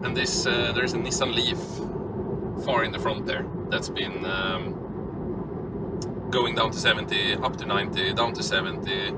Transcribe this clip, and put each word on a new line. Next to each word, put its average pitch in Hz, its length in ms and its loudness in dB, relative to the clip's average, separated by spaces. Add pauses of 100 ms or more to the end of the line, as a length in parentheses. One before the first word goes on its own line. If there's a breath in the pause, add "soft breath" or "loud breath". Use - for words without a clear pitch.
And 123 120 0
this, 120 300 2
uh, 117 280 4
there 123 100 2
is 123 100 2
a 120 40 0
Nissan - 360 2
Leaf - 240 2 (1080)
far - 180 4
in - 80 0
the - 80 -4
front - 260 0
there - 200 -2 (240)
that's - 200 0
been, - 360 -2
um, - 560 -2 (1500)
going 120 260 2
down - 160 2
to - 60 -4
seventy, - 560 2
up - 240 0
to - 80 -6
ninety, 98 480 2
down 117 200 2
to 87 100 -2
seventy - 760 0